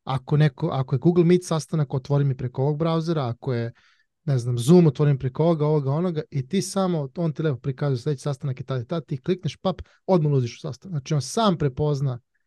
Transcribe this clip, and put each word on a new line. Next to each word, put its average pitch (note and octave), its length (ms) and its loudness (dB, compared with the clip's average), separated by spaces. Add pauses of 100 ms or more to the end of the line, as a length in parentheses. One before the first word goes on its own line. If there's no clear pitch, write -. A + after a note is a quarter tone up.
ako C3+ 340 -2
neko, D3+ 300 2
ako C3+ 280 -2
je A#2+ 40 0
Google F3 240 4
Meet F3+ 200 4
sastanak, D#3 500 -4
otvori C#3+ 300 0
mi C3+ 140 0
preko B2+ 240 -6
ovog D3 160 0
brauzera, D#3+ 500 -2
ako A#2+ 260 -6
je, A#2 180 -4 (540)
ne C#3 120 0
znam, A#2+ 200 -2
Zoom, D#3+ 300 8
otvori D3 260 2
mi B2+ 60 -2
preko C3+ 240 -2
ovoga, D#3+ 220 2
ovoga, D3 260 0
onoga, D#3+ 300 -2 (100)
i C3+ 160 -6
ti G3 140 -2
samo, F3+ 560 -2
on E3 160 -2
ti D#3 100 -6
lepo D3 160 0
prikazuje C#3 380 -2
sledeći C#3 240 -4
sastanak C3+ 380 -6
i C3+ 40 -8
tad C3 180 -6
i A#2+ 40 -8
tad, E3 200 -6
ti D3 120 -6
klikneš, - 400 -4
pap, - 240 -4 (240)
odmah D#3+ 260 2
ulaziš B2+ 260 0
u - 20 -20
sastanak. E3 320 -12
Znači, D3+ 220 -4
on D3 80 0
sam G3+ 360 0
prepozna C#3 640 -2 (280)